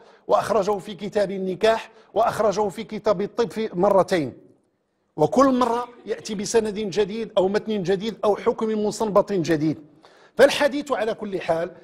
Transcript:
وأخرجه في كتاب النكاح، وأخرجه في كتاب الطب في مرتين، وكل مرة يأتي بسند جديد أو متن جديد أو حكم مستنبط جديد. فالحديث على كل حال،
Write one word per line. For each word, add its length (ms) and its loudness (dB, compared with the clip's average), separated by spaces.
وأخرجه 500 2
في 180 -12
كتاب 360 -2
النكاح، 600 0
وأخرجه 560 2
في 140 -8
كتاب 380 -2
الطب 300 -2
في 220 -4
مرتين، 600 2
وكل 280 4
مرة 420 0
يأتي 300 -8
بسند 380 0
جديد 640 -4
أو 100 4
متن 360 -2
جديد 400 -2
أو 120 2
حكم 500 -2
مستنبط 460 0
جديد. 460 0
فالحديث 540 2
على 220 -2
كل 280 -8
حال، 300 -2